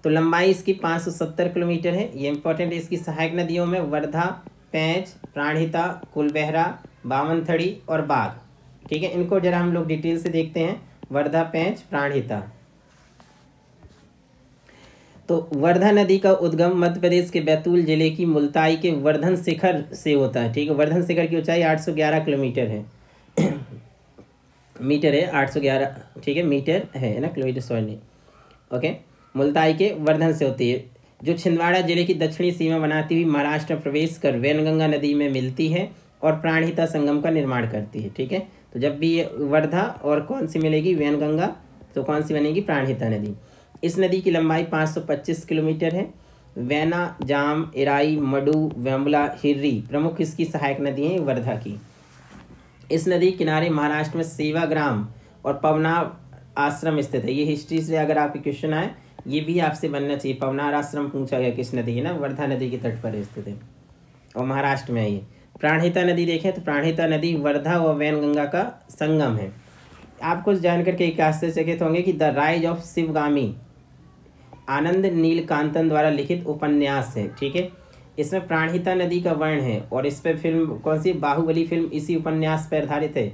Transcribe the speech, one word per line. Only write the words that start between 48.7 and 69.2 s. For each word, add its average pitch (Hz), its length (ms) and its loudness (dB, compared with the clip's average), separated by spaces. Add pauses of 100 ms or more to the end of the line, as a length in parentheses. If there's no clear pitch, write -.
वेमुला, 139 460 0 (120)
हिर्री 143 360 0 (180)
प्रमुख 156 320 -2
इसकी 160 240 -2
सहायक 143 360 -2
नदी 139 240 -2
हैं 180 160 0
वर्धा 123 360 -2
की। 104 200 -10 (1120)
इस 160 160 0
नदी 180 260 4
किनारे 160 360 2
महाराष्ट्र 151 480 0
में 160 80 -2
सेवाग्राम 151 840 0 (380)
और 139 180 -2
पवना 156 300 4 (640)
आश्रम 147 420 0
स्थित 127 220 -2
है। 131 100 -2
ये 147 120 0
history 156 360 -2
से 160 160 -2
अगर 151 200 2
आपके 147 220 0
question 147 340 -4
आए, 165 160 0 (380)
ये 143 140 -2
भी 165 200 0
आपसे 156 280 -2
बनना 143 260 -2
चाहिए, 135 220 -4
पवनार 139 360 -2
आश्रम 143 360 -2
पूछा 135 300 -2
गया 127 120 2
किस 120 240 -6
नदी 117 200 -2
है 123 80 0
ना, 170 100 -2
वर्धा 143 340 -4
नदी 127 240 -2
के 123 80 -6
तट 113 220 -6
पर 107 220 -6
स्थित - 240 -12
है 101 100 -10 (800)
और 127 100 -4
महाराष्ट्र 135 480 -2
में 117 80 0
है 104 100 0
ये। 98 120 -4 (360)
प्राणहिता 170 440 2
नदी 175 220 2
देखें 170 280 0
तो 175 80 -8
प्राणहिता 160 460 0
नदी 160 300 2
वर्धा 147 400 0
और 160 180 4
वैनगंगा 147 520 0
का 175 160 0 (280)
संगम 151 440 0